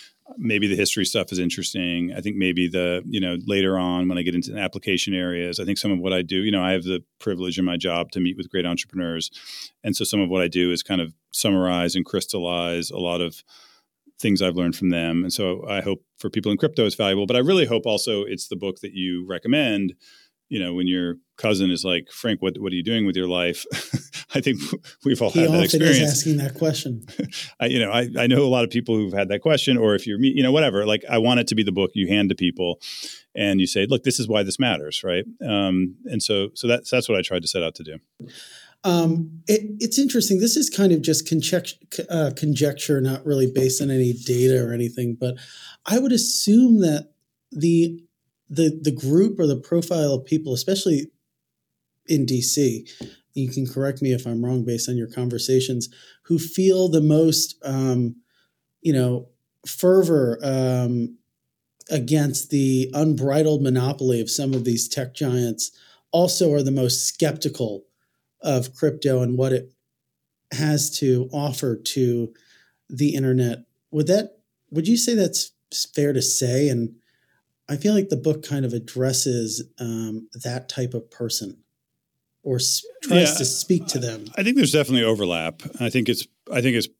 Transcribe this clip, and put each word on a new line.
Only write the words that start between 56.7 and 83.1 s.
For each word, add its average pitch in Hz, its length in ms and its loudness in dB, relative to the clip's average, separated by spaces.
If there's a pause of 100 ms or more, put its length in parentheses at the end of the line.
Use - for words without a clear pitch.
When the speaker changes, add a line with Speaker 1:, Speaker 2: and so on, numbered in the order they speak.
Speaker 2:
the 160 120 4
most, 151 640 4
um, 127 540 0 (640)
you 165 100 0
know, 123 380 0 (360)
fervor, 165 800 4
um, 127 720 0 (720)
against 143 600 0
the 131 440 2
unbridled 147 680 2
monopoly 127 580 0
of 113 100 -4
some 135 240 -2
of 120 120 -2
these 117 240 -2
tech 127 240 -6
giants 123 580 -2 (400)
also 175 400 4
are 143 120 2
the 135 80 0
most 127 360 0
skeptical 147 800 -2 (560)
of 131 320 -2
crypto 135 480 0
and 123 160 0
what 131 160 0
it 127 200 -4 (800)
has 151 380 0 (100)
to 127 320 2
offer 143 460 -4
to 120 560 -2 (560)
the 143 260 0
internet. 127 440 0 (320)
Would 151 160 0
that, 208 320 0 (300)
would 160 180 -2
you 233 100 4
say 240 160 0
that's 185 380 0 (200)
s-, - 240 -6
fair 143 180 2
to 127 80 0
say? 131 480 0
And 117 260 -2 (760)
I 147 80 -4
feel 208 160 2
like 196 160 2
the 147 80 0
book 151 280 -2
kind 139 200 -2
of 117 80 -2
addresses, 120 920 -2 (160)
um, 113 480 -6 (160)
that 127 240 -8
type 123 260 -6
of 117 160 -8
person 110 540 -8 (800)
or 127 140 -2
s-, - 280 -2 (160)
tries 175 280 6